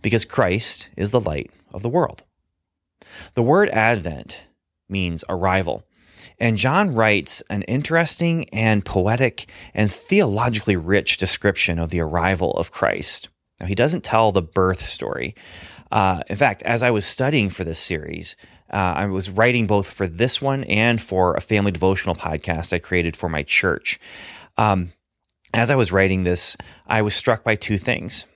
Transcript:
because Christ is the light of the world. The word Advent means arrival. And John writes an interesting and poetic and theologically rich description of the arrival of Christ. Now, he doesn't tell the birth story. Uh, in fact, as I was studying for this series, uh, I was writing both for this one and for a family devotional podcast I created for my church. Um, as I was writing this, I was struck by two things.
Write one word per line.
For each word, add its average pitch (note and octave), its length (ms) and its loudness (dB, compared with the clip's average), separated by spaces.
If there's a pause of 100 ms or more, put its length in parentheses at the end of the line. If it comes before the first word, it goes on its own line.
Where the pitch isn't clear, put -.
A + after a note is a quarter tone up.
because A2 220 2
Christ - 720 0
is G2+ 140 -2
the A#2+ 100 4
light D#2 300 -6 (240)
of G2+ 80 -12
the A#2+ 60 -6
world. D#3 340 -2 (1120)
The B2 80 0
word F3 280 4
Advent G2 720 -2 (440)
means F2+ 400 -4
arrival. F#2 540 0 (560)
And A2+ 200 2
John D3+ 360 2
writes G#2+ 540 2
an G2+ 140 -2
interesting E3 880 0
and A2 340 2
poetic A2 640 0 (240)
and G#2+ 180 0
theologically A2+ 840 0
rich F2+ 400 2
description F#2 640 0
of E2 100 -2
the E2+ 120 -2
arrival E2+ 520 0
of - 180 -2
Christ. - 600 -2 (280)
Now, F2 80 -10
he F#2+ 80 -2
doesn't C#3+ 300 0
tell A2 280 2
the F#2 100 2
birth F#2 380 0
story. - 540 -6 (560)
Uh, F#2+ 380 2
in G#2 80 -4
fact, A#2+ 260 0
as A#2 200 0
I B2 80 2
was G#2+ 160 0
studying C3 420 2
for F#2 160 -6
this E2 140 -4
series, D#2 580 -4 (340)
uh, - 60 -4 (200)
I G2 100 0
was F#2+ 240 -4
writing A2+ 360 4
both G2+ 240 2
for G2 160 -4
this F2+ 360 0
one C3+ 220 -2
and A2 360 2
for F#2 340 2
a - 60 -2
family G2+ 300 2
devotional F#2 440 0
podcast D#2+ 580 -4
I F2 80 -2
created E2 360 -2
for E2+ 140 -6
my D2+ 120 -4
church. - 560 -2 (600)
Um, F#2+ 340 0 (640)
as A#2+ 160 2
I C#3+ 40 4
was G#2+ 180 2
writing F#2+ 320 2
this, F2+ 320 0 (300)
I A2 140 0
was G#2 140 0
struck - 300 0
by A2 120 0
two G#2 220 -4
things. - 580 -4